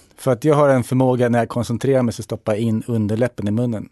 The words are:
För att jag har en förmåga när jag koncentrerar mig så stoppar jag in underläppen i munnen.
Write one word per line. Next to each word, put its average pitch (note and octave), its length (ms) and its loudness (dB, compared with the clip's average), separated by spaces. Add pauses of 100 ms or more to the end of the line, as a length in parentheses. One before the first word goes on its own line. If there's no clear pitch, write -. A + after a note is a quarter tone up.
(160)
För - 160 -2
att A#2 120 -2
jag D3+ 100 4
har D3 140 4
en B2+ 160 2
förmåga B2+ 440 2
när A#2 100 2
jag A2+ 100 0
koncentrerar B2 540 -2
mig A2+ 120 -2
så A2+ 80 -10
stoppar A2 300 -6
jag G#2 80 -2
in A2 260 0
underläppen A2 600 -2
i - 20 0
munnen. A2 420 -4